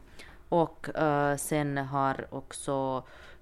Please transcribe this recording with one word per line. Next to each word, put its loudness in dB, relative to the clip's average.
Och, 0
eh, 4
sen 0
har 0
också -2